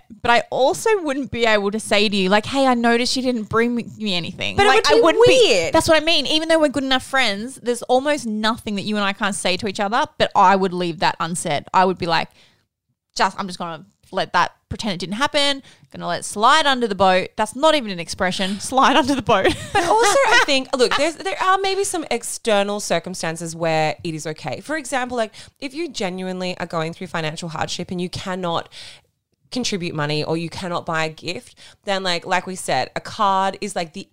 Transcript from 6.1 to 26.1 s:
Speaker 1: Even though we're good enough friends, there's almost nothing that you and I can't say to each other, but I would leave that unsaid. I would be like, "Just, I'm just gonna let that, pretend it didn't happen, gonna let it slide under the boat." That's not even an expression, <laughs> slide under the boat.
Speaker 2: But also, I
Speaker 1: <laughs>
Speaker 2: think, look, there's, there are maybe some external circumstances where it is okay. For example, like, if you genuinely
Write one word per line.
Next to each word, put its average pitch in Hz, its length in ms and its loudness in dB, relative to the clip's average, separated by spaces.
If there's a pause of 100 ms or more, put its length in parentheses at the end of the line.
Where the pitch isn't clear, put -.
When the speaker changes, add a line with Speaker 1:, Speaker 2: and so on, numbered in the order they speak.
Speaker 1:
Even 311 200 0
though 330 120 4
we're 302 100 4
good 269 160 -2
enough 262 180 0
friends, 233 580 -2
there's 233 220 -4
almost 262 420 0
nothing 220 500 -2
that 196 80 -4
you 214 120 -2
and 208 80 0
I 196 80 0
can't 202 240 -2
say 185 220 0
to 220 100 -6
each 196 140 -4
other, 226 240 0 (120)
but - 160 2
I 196 220 6
would 190 180 2
leave 175 260 -4
that 165 200 0
unsaid. 170 540 -4
I 190 100 6
would 185 140 2
be - 80 -8
like, 165 240 0 (840)
"Just, 196 220 0
I'm 202 100 -6
just 175 120 -10
gonna 170 260 -10 (280)
let 180 200 -2
that, 180 180 2 (160)
pretend 214 280 -6
it - 40 -6
didn't 185 160 -6
happen, 285 480 0 (260)
gonna 175 180 -12
let 170 120 -4
it - 60 -10
slide 269 400 4
under 254 200 2
the 202 100 -2
boat." 185 420 4
That's 214 180 -4
not 302 200 4
even 226 160 -2
an 180 80 -8
expression, 190 600 -4
<laughs> - 120 -10
slide 262 260 4
under 285 180 2
the 262 60 -2
boat. 208 260 2 (260)
Speaker 2:
But 392 120 2
also, 415 320 4 (100)
I 480 140 6
Speaker 1:
<laughs> 466 40 2
Speaker 2:
think, 269 300 0
look, 247 220 2
there's, 302 180 0
there 370 260 -6
are 370 160 4
maybe 381 280 -2
some 339 260 -4
external 208 680 -2
circumstances 170 720 -6
where 160 480 0
it 165 100 -6
is 156 140 -8
okay. 147 320 -8
For 277 180 -6
example, 254 400 -4
like, 220 160 -2 (260)
if 277 140 -10
you 330 160 -6
genuinely 185 680 -6